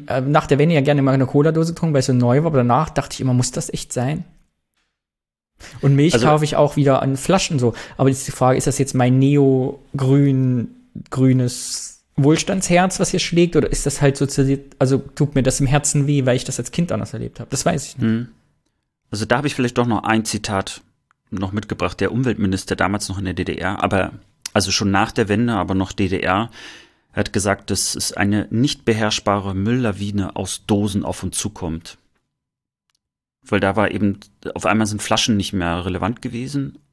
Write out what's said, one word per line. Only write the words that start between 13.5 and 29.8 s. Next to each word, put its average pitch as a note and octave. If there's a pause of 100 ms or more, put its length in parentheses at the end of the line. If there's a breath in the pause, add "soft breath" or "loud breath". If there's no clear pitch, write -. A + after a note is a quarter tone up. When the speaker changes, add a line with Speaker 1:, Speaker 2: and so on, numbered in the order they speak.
Speaker 1:
Oder -
ist -
das -
halt C#3
sozialisiert, C#3
also C3+
tut -
mir C3+
das B2+
im C#3
Herzen C#3+
weh, C#3+
weil B2+
ich B2
das -
als B2
Kind F3
anders G#2+
erlebt A#2
habe? A2+
Das -
weiß -
ich -
nicht. A#2+
Speaker 2:
Hm. A2+ (840)
Also G#2+
da A#2+
habe C#3+
ich -
vielleicht B2
doch A#2+
noch A2
ein A2
Zitat - (480)
noch F#2+
mitgebracht. -
Der -
Umweltminister G2+
damals F#2+
noch F#2
in F#2+
der F#2
D E2+
D E2+
R, F#2+
aber, F#2 (420)
also G2
schon G2+
nach G2
der G#2+
Wende, A#2
aber F#2+
noch F#2+
D F#2+
D F#2
R, G2+ (600 loud breath)
hat -
gesagt, G2+
dass -
es -
eine G2+
nicht B2+
beherrschbare G#2
Mülllawine G2+